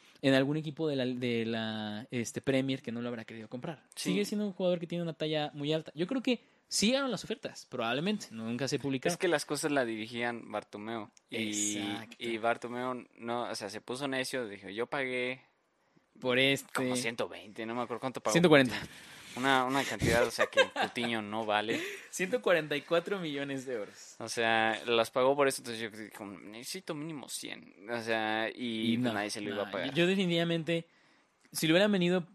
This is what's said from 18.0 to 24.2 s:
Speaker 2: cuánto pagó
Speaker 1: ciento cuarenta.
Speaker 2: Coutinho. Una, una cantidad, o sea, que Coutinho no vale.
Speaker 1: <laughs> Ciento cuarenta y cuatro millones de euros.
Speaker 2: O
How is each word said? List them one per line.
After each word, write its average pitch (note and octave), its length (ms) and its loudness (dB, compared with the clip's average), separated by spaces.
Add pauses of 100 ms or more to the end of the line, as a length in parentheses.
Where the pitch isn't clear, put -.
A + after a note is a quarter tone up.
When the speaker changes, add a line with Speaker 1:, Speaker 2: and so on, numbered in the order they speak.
Speaker 2:
cuánto B2+ 200 -6
pagó A2 120 0
Speaker 1:
ciento E3+ 160 8
cuarenta. C3+ 300 8
Speaker 2:
Coutinho. - 340 -14 (220)
Una, C3 300 4
una C3+ 180 2
cantidad, A#2 440 4
o A2+ 40 -2
sea, - 160 0
que - 140 4 (180)
Coutinho A#2 440 -2
no G#2+ 240 -4
vale. G#2+ 340 2 (160)
Speaker 1:
<laughs> - 140 -16
Ciento F#3 320 -2
cuarenta D#3 340 2
y C#3+ 60 -4
cuatro F3 360 0
millones C#3 460 -6
de C3 120 -4
euros. - 420 -10
Speaker 2:
O A2+ 100 -8